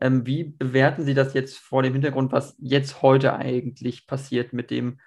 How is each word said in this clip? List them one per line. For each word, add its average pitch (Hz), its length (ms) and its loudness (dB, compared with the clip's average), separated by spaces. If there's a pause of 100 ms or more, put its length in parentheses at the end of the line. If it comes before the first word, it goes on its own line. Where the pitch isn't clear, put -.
Ähm, 131 260 0
wie 143 160 -2
bewerten 139 640 0
Sie 139 100 0
das 135 180 2
jetzt 135 260 -4
vor 131 260 -2
dem 127 80 0
Hintergrund, 135 400 -2
was 127 260 -2
jetzt 139 440 -2
heute 135 340 6
eigentlich 123 720 -6
passiert 123 440 -4
mit 120 200 -6
dem 123 340 -4